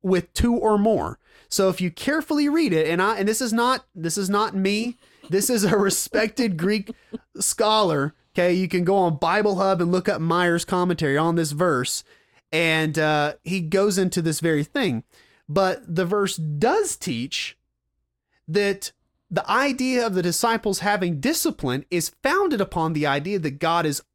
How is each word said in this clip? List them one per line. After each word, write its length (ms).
with 320
two 200
or 240
more. 400
So 200
if 120
you 80
carefully 580
read 260
it, 140
and 140
I, 160
and 100
this 140
is 100
not, 340
this 240
is 100
not 260
me, 420
this 180
is 140
a 140
respected 800
<laughs> 80
Greek 260
scholar. 760
Okay, 180
you 140
can 160
go 140
on 200
Bible 380
Hub 260
and 100
look 160
up 140
Meyer's 440
commentary 520
on 180
this 180
verse, 500
and, 480
uh, 340
he 180
goes 360
into 240
this 200
very 220
thing. 400
But 320
the 100
verse 320
does 580
teach 640
that 440
the 180
idea 560
of 80
the 80
disciples 580
having 400
discipline 680
is 220
founded 400
upon 320
the 140
idea 320
that 200
God 260
is 180